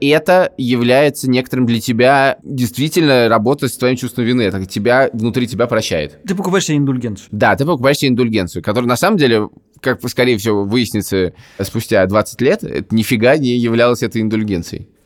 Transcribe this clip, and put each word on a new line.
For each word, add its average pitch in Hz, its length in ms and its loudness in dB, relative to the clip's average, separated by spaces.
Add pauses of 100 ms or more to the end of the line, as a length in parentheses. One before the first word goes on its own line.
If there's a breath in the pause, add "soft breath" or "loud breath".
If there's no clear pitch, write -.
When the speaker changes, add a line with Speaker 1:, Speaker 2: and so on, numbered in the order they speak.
Speaker 1:
это 160 560 2
является 127 720 2
некоторым 127 380 0
для 117 140 0
тебя 127 640 2
действительно 131 840 0
работой 120 400 0
с - 80 -10
твоим 127 200 0
чувством 123 280 -6
вины. 120 180 0
Это 95 220 -2
тебя, 120 480 0
внутри 120 360 -2
тебя 113 180 -2
прощает. 98 580 -4
Speaker 2:
Ты 196 120 -4
покупаешь 185 300 -2
себе 151 120 -2
индульгенцию. 123 540 -4
Speaker 1:
Да, 104 240 2
ты 139 80 -2
покупаешь 143 340 0
себе 139 120 0
индульгенцию, 110 520 0
которая 120 260 -2
на 123 80 0
самом 202 220 0
деле, 117 300 2 (320)
как, 127 280 -2
скорее 123 300 0
всего, 104 260 -2
выяснится 101 680 -2 (280 loud breath)
спустя 98 460 0
двадцать 104 340 -2
лет, 151 220 0
это - 320 -6
нифига 113 420 2
не 123 200 0
являлась 117 480 2
этой 110 180 -4
индульгенцией. 107 640 -4 (180)